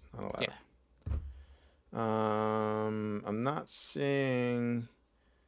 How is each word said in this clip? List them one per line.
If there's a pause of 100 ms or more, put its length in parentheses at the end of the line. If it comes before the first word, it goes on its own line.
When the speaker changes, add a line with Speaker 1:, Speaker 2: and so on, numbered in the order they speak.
(180)
Speaker 1:
on
eleven.
Speaker 2:
Yeah. (1400)
Speaker 1:
Um,
I'm
not
seeing (600)